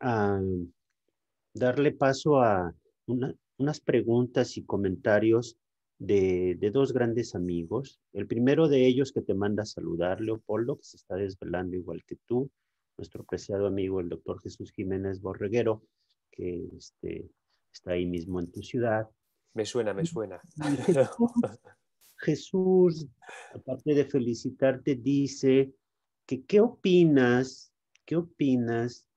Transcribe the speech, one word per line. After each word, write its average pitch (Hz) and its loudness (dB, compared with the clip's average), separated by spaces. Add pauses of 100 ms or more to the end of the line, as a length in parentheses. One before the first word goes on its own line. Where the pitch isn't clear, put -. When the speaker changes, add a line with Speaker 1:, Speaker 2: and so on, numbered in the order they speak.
Speaker 1:
a 104 0 (1120)
darle 127 2
paso 139 2
a 98 2 (320)
una, 123 -4 (240)
unas 147 -4
preguntas 123 0
y - -12
comentarios 104 0 (400)
de, 92 2
de 104 0
dos 131 0
grandes 120 -2
amigos. 90 -6 (120)
El 98 -8
primero 139 2
de 131 4
ellos 131 2
que 110 -4
te 104 -2
manda 104 -2
a - -8
saludar, 85 -4
Leopoldo, 110 -4
que - -20
se - -20
está - -10
desvelando 92 -6
igual 82 -10
que 87 -12 (100)
tú, 127 -2 (460)
nuestro - -16
preciado 98 -4
amigo, 95 -2
el 87 -6
doctor 87 -8
Jesús 90 -14
Jiménez 95 -6
Borreguero, 104 -2 (480)
que, 87 -8 (140)
este, - -12 (440)
está - -10
ahí 90 0
mismo 87 -4
en 87 -8
tu 107 -12
ciudad. 110 -2 (460)
Speaker 2:
Me 110 -4
suena, 110 -2
me 95 -2
suena. 95 -8 (160)
Speaker 1:
Y 147 -2
Jesús, 143 2 (840)
Jesús, 180 2 (460)
aparte 131 -4
de 143 4
felicitarte, 131 0
dice 135 2 (520)
que 131 -6
¿qué 202 4
opinas, 143 4 (320)
qué 156 -4
opinas 123 -2